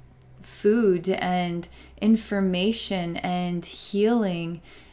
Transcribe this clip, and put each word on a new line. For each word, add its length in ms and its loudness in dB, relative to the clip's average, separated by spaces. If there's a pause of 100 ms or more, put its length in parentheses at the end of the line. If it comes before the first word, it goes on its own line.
(420)
food 680 2
and 580 -2 (340)
information 1160 0
and 480 -4
healing 960 0 (320)